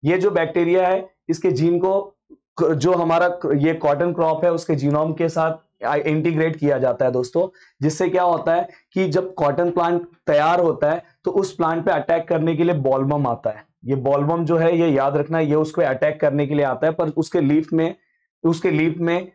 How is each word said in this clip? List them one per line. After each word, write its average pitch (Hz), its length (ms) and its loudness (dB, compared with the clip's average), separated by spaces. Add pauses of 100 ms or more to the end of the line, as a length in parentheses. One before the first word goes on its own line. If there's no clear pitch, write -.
ये 170 140 0
जो 190 120 2
बैक्टीरिया 170 580 2
है, 190 220 -2 (180)
इसके 165 220 0
जीन 165 280 2
को 190 360 -2 (480)
क-, 160 120 2
जो 147 180 2
हमारा 170 360 2
क-, 175 260 -2
ये 151 200 2
कॉटन 160 380 0
क्रॉप 160 320 -2
है, 175 80 2
उसके 165 220 -2
जीनोम 147 380 0
के 165 160 -2
साथ 160 560 -4
आ-, 131 120 -2
इंटीग्रेट 156 600 0
किया 143 220 0
जाता 127 260 0
है 127 80 2
दोस्तों, 127 360 -2 (340)
जिससे 156 260 0
क्या 180 140 0
होता 170 320 0
है 175 140 -2 (240)
कि 185 160 0
जब 185 260 -2
कॉटन 160 360 0
प्लांट 175 320 0 (240)
तैयार 160 340 2
होता 151 300 2
है, 165 120 -4 (220)
तो 185 60 -2
उस 190 220 -2
प्लांट 165 320 -2
पे 196 60 0
अटैक 165 380 -2
करने 165 280 0
के 160 80 2
लिए 170 100 2
बॉलवर्म 135 520 0
आता 117 240 -4
है। - 220 -14 (120)
ये 127 100 -2
बॉलवर्म 143 500 0
जो 170 120 0
है, 165 220 2
ये 170 100 2
याद 139 280 2
रखना, 156 240 -2
ये 151 140 0
उसको 156 280 0
अटैक 151 380 0
करने 147 260 0
के 143 80 -4
लिए 147 100 2
आता 135 220 -2
है, 160 60 2
पर 160 160 -2
उसके 160 320 -2
लीफ 151 320 2
में, 165 220 0 (500)
उसके 165 260 0
लीफ 160 280 0
में 170 360 -2